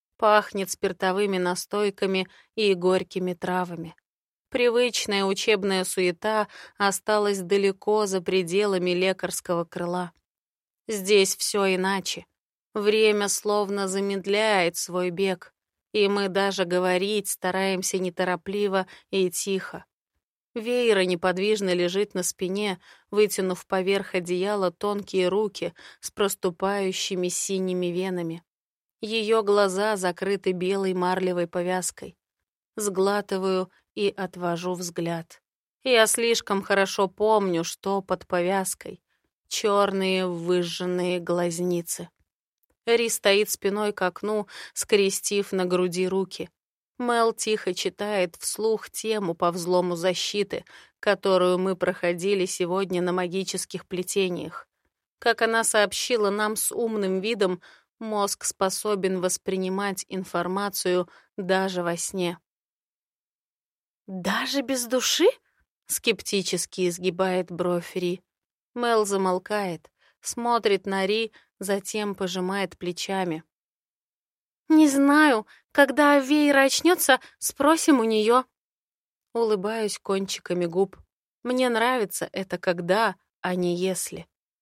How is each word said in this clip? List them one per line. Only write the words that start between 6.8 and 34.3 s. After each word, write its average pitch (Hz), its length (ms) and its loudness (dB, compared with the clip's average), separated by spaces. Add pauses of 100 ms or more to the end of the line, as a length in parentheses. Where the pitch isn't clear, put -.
далеко 196 680 0
за 190 140 -2
пределами 185 720 0
лекарского 180 720 -2
крыла. 175 480 -6 (800)
Здесь 196 480 4
все 196 360 0
иначе. 190 520 -2 (480)
Время 214 560 4
словно 202 580 0
замедляет 196 880 0
свой 180 340 -2
бег — 185 440 -2 (380)
и 208 160 4
мы 202 220 0
даже 196 360 0
говорить 185 640 0
стараемся 190 680 -2
неторопливо 185 920 -2 (220)
и 190 200 2
тихо. - 560 -6 (680)
Вейра 226 500 2
неподвижно 185 680 0
лежит 180 400 0
на 180 100 -2
спине, 190 560 -4 (320)
вытянув 202 540 0
поверх 190 500 0
одеяла 185 560 0
тонкие 196 580 -2
руки 196 440 -2 (260)
с - 120 -14
проступающими 190 1160 -2
синими 180 600 -2
венами. 175 560 -4 (580)
Ее 220 420 0
глаза 202 520 2
закрыты 185 560 -2
белой 185 420 -2
марлевой 180 540 0
повязкой. 180 680 -6 (580)
Сглатываю 190 960 0 (240)
и 202 200 -2
отвожу 180 580 -4